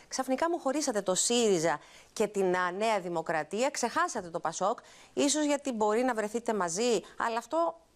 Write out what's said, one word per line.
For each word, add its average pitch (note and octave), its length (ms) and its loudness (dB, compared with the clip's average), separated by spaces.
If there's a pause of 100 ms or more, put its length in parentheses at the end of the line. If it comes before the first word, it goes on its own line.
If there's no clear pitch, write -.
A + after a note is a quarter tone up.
Ξαφνικά C4 420 -2
μου E4+ 100 -2
χωρίσατε C4 420 -2
το F#3 140 0
σύριζα F3+ 640 2 (340)
και G#3 140 0
την, F#3+ 280 2
α, F3+ 160 0
Νέα G#3 280 0
Δημοκρατία, E3+ 680 -2
ξεχάσατε B3 600 -2
το E3 100 -6
πασόκ, F#3 400 -2 (340)
ίσως C#4+ 320 2
γιατί C#4+ 260 0
μπορεί G#3+ 320 2
να B3+ 100 2
βρεθείτε A3 400 -2
μαζί, G3 480 0 (160)
αλλά A3+ 200 -2
αυτό E4 380 -2 (200)